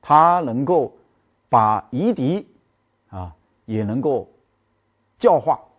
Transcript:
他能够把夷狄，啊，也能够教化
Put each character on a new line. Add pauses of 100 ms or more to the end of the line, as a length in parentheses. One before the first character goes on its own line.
他
能
够 (560)
把
夷
狄， (640)
啊， (320)
也
能
够 (880)
教
化 (160)